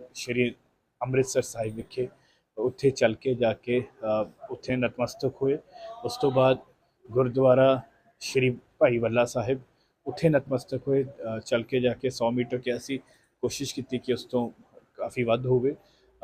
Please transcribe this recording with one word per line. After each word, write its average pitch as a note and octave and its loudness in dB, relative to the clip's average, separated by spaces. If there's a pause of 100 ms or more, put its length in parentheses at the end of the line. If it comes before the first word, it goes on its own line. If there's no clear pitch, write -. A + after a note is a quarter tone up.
(140)
ਸ਼੍ਰੀ B2 -2 (480)
ਅੰਮ੍ਰਿਤਸਰ B2+ 0
ਸਾਹਿਬ A2 -8
ਵਿਖੇ, B2 -8 (500)
ਉੱਥੇ B2+ 0
ਚੱਲ B2+ 2
ਕੇ C3 -4
ਜਾ A#2 2
ਕੇ, A#2+ -2
ਅ, G#2+ -4 (200)
ਉੱਥੇ B2+ -6
ਨਤਮਸਤਕ A#2+ -4 (100)
ਹੋਏ। C#3 0 (460)
ਉਸ - -8
ਤੋਂ C#3+ 2
ਬਾਅਦ C3 4 (520)
ਗੁਰਦੁਆਰਾ C3 4 (380)
ਸ਼੍ਰੀ C3 0
ਭਾਈ B2 0
ਵੱਲਾ A#2 2
ਸਾਹਿਬ, B2+ -2 (460)
ਉੱਥੇ E3 0
ਨਤਮਸਤਕ C3+ -2
ਹੋਏ। C3+ 2
ਅ, A2 -8
ਚੱਲ A2+ -2
ਕੇ B2+ -2
ਜਾ A#2+ 2
ਕੇ B2+ -2
ਸੌ A#2 0
ਮੀਟਰ B2 -2
ਕਿਹਾ A#2+ -4
ਸੀ, C3 -8 (420)
ਕੋਸ਼ਿਸ਼ B2+ -4
ਕੀਤੀ B2 -6
ਕਿ B2 -2
ਉਸ - -4
ਤੋਂ A#2+ -4 (440)
ਕਾਫੀ - -6
ਵੱਧ A#2 0
ਹੋਵੇ। B2+ 2 (480)